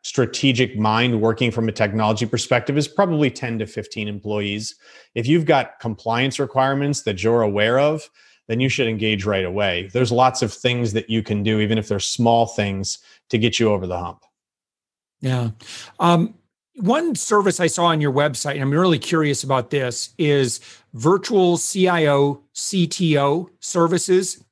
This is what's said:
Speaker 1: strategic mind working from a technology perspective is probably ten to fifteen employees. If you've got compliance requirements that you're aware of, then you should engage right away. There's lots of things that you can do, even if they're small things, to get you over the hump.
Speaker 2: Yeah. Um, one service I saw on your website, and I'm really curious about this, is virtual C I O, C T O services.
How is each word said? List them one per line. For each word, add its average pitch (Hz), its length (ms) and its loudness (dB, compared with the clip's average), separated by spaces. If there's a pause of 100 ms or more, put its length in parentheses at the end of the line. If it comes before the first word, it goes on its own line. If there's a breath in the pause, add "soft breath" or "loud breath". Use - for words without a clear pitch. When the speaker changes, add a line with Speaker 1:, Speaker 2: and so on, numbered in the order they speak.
Speaker 1:
strategic 123 720 0
mind 110 440 2
working 113 320 0
from 113 160 -2
a 104 40 -2
technology 107 540 0
perspective 123 500 -2
is 147 120 0
probably 156 420 0
ten 117 300 -6
to 110 60 -4
fifteen 107 420 -10
employees. 104 680 -6 (400 soft breath)
If 117 140 -2
you've 160 160 4
got 143 340 2
compliance 117 600 -4
requirements 139 640 0
that 95 200 -4
you're 117 200 2
aware 107 360 2
of, 151 300 0 (400 soft breath)
then 113 100 -2
you 131 100 0
should 127 200 0
engage 107 360 -2
right 98 200 0
away. 92 480 -2
There's 117 180 0
lots 127 320 2
of 110 100 -2
things 120 420 -2
that 110 160 -4
you 113 120 0
can 104 220 -2
do, 107 160 2
even 107 180 0
if 104 80 -4
they're 101 140 -2
small 117 460 2
things, 98 520 -6 (300 soft breath)
to 120 100 0
get 110 220 0
you 110 100 4
over 95 160 -2
the 87 120 -6
hump. 87 260 -12 (960)
Speaker 2:
Yeah. 123 300 -2 (500 loud breath)
Um, 170 340 2 (420)
one 262 400 0
service 202 420 0
I 175 80 2
saw 170 200 0
on 160 140 2
your 147 120 0
website, 143 400 -2
and 143 100 -6
I'm 135 80 -2
really 165 300 2
curious 151 420 0
about 135 280 -2
this, 131 460 -4
is 143 440 0 (340 loud breath)
virtual 180 600 2
C 185 320 0
I 170 180 2
O, 143 460 2
C 180 340 -2
T 156 320 0
O 143 400 -2
services. 180 920 0